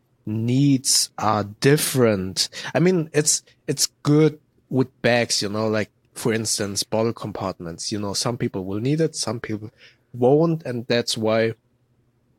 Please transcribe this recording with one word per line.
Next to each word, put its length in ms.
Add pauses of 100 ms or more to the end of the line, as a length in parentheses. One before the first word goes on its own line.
(260)
needs 920
are 240
different. 1040 (240)
I 60
mean, 340
it's, 300 (240)
it's 220 (120)
good 380 (320)
with 160 (160)
bags, 400
you 60
know, 180
like, 240 (240)
for 180
instance, 480
bottle 320
compartments. 800
You 80
know, 160
some 240
people 260
will 140
need 220
it, 140
some 240
people 300 (440)
won't, 500
and 240
that's 280
why 380 (840)